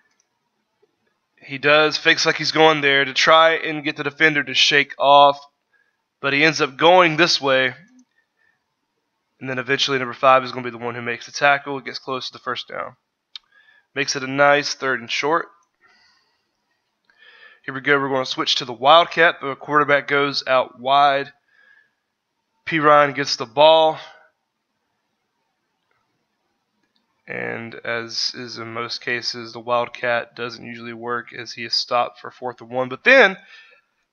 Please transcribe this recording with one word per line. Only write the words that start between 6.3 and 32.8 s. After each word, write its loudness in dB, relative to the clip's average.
he 2
ends 2
up -4
going 4
this 0
way, 0
and -10
then -6
eventually -4
number -8
five 4
is -12
gonna -10
be -8
the -16
one -8
who -10
makes -10
the -20
tackle, -2
gets -14
close -10
to -14
the -20
first -10
down. -12
Makes -6
it -6
a -8
nice 2
third -6
and -16
short. -4
Here -12
we -12
go, 2
we're -2
gonna -2
switch -4
to -6
the -12
Wildcat. 4
The -6
quarterback 0
goes -2
out -2
wide. 0
P. -4
Ryan 4
gets -6
the -10
ball. 4
And -10
as -8
is -14
in -12
most -10
cases, -8
the -14
Wildcat -4
doesn't -12
usually -16
work -10
as -16
he -14
is -8
stopped -2
for -16
fourth -14
and -20
one. -4